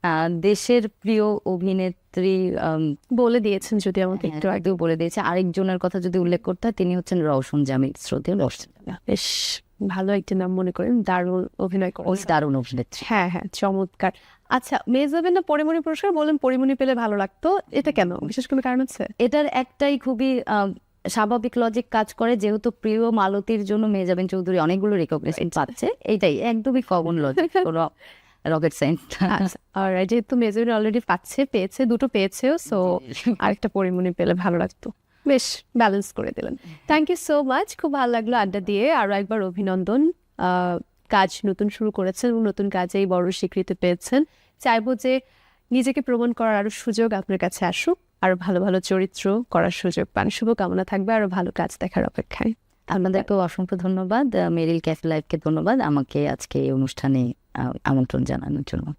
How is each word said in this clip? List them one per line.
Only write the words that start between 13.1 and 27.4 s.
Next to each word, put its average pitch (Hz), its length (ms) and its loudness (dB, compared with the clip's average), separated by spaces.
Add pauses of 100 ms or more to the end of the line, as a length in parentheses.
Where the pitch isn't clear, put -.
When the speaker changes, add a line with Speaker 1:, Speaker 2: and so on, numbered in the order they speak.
Speaker 2:
হ্যাঁ, 180 140 -4 (100)
চমৎকার। 190 600 -2 (360)
আচ্ছা, 254 300 -2 (100)
মেয়ে 269 200 2
যাবেন 330 240 0
না 370 80 4
পরিমণি 311 400 0
পুরস্কার, 320 320 -2
বললেন 302 240 2
পরিমণি 262 380 2
পেলে 262 200 2
ভালো 226 220 0
লাগতো, 302 440 0 (120)
এটা 262 200 0
কেন? 180 240 2
বিশেষ 220 300 -6
কোনো 262 160 0
কারণ 254 180 0
আছে? - 260 -4 (120)
Speaker 1:
এটার 294 280 2
একটাই 285 520 0
খুবই, 254 480 0
আহ, 202 260 0 (360)
স্বাভাবিক 220 500 0
লজিক 233 300 0
কাজ 220 260 -2
করে, 233 220 2
যেহেতু 214 340 0
প্রিয় 220 400 0
মালতীর 202 540 0
জন্য 214 220 0
মেয়ে 196 200 0
যাবেন 185 220 0
চৌধুরী 185 300 0
অনেকগুলো 190 380 2
রিকগনিশন 156 460 -2
Speaker 2:
রাইট। 170 120 -4
Speaker 1:
পাচ্ছে, 170 340 -2 (160)
এইটাই 180 320 2
একদমই 233 460 0
কমন 170 360 0
লজিক, 147 340 0